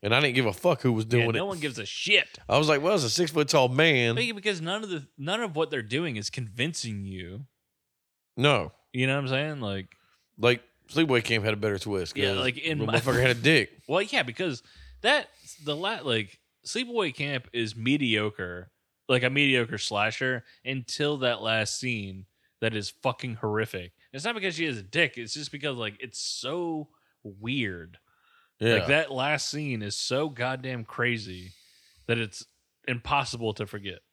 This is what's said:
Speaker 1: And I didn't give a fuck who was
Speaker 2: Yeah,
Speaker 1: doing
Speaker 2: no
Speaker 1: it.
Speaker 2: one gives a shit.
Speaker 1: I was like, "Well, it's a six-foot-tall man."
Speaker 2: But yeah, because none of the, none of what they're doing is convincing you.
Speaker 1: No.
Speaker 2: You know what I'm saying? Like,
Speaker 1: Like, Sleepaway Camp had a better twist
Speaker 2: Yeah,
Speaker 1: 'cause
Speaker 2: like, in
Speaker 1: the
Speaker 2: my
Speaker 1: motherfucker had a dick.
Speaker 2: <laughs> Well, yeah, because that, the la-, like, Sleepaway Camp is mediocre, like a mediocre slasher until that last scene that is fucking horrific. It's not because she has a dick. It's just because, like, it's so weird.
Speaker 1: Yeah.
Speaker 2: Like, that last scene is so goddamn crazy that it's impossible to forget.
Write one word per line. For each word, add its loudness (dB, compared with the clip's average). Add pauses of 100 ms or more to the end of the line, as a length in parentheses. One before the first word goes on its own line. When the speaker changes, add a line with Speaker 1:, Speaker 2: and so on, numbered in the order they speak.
Speaker 1:
And 2
I 6
didn't 2
give 4
a 2
fuck 2
who 4
was 0
Speaker 2:
Yeah, -6
Speaker 1:
doing 4
Speaker 2:
no 0
Speaker 1:
it. -4
Speaker 2:
one -6
gives -6
a -8
shit. 0 (100)
Speaker 1:
I 6
was 6
like, 6
"Well, 4
it's 2
a 0
six-foot-tall 4
man." 4
Speaker 2:
But 0
yeah, -4
because -4
none -4
of -10
the, -6 (120)
none -4
of -6
what 0
they're -2
doing -4
is -6
convincing -6
you. -10 (960)
Speaker 1:
No. 4 (200)
Speaker 2:
You 0
know 2
what -2
I'm -4
saying? -2
Like, -6 (440)
Speaker 1:
Like, 4 (260)
Sleepaway 4
Camp 2
had 2
a -2
better 0
twist -4
Speaker 2:
Yeah, 0
Speaker 1:
'cause -2
Speaker 2:
like, 0
in -2
Speaker 1:
the 0
Speaker 2:
my -2
Speaker 1:
motherfucker 2
had 6
a -8
dick. 4 (120)
Speaker 2:
<laughs> -20
Well, 4
yeah, 0
because -4 (400)
that, 2 (360)
the -2
la-, -4
like, -2 (260)
Sleepaway -2
Camp -4
is -2
mediocre, 0 (380)
like 4
a 2
mediocre 2
slasher -2 (200)
until -4
that 0
last 0
scene -6 (340)
that -2
is -4 (120)
fucking -4
horrific. -4 (200)
It's -12
not -2
because -4
she -2
has -2
a -10
dick. 0
It's -8
just -10
because, -6
like, -6
it's -12
so -6 (340)
weird. -6 (640)
Speaker 1:
Yeah. 6
Speaker 2:
Like, 2
that 4
last 0
scene -4
is -6
so 0
goddamn -4
crazy -4 (540)
that 2
it's -6 (420)
impossible -2
to -6
forget. -12 (120)